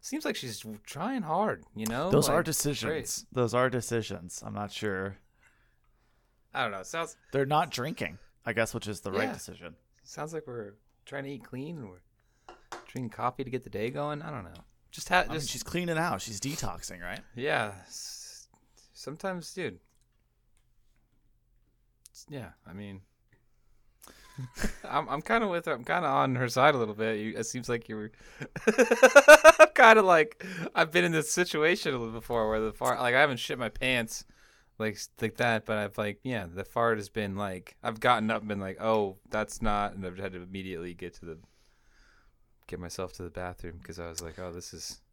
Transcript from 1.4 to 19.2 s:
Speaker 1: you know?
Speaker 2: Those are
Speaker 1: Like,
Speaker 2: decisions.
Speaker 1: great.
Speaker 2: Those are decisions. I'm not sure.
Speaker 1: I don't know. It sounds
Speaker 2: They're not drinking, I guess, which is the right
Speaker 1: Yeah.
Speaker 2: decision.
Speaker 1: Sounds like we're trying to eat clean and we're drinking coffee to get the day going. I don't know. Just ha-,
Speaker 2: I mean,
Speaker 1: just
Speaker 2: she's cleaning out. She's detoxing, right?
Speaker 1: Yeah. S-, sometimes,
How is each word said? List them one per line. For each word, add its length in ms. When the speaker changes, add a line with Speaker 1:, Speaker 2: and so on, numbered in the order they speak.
Speaker 1:
you 120
know? 240
Speaker 2:
Those 200
are 60
Speaker 1:
Like, 100
Speaker 2:
decisions. 440
Speaker 1:
great. 420
Speaker 2:
Those 200
are 160
decisions. 760
I'm 100
not 180
sure. 460
Speaker 1:
I 80
don't 100
know. 80
It 60
sounds 300
Speaker 2:
They're 120
not 260
drinking, 480
I 80
guess, 180
which 160
is 140
the 100
right 120
Speaker 1:
Yeah. 100
Speaker 2:
decision. 420
Speaker 1:
Sounds 300
like 140
we're 280
trying 200
to 60
eat 140
clean 320
and 140
we're 100
drinking 220
coffee 340
to 60
get 120
the 80
day 200
going. 320
I 80
don't 120
know. 220
Just 200
ha-, 80
Speaker 2:
I 100
mean, 100
Speaker 1:
just 120
Speaker 2:
she's 120
cleaning 360
out. 240
She's 180
detoxing, 640
right? 180
Speaker 1:
Yeah. 360
S-, 600
sometimes, 600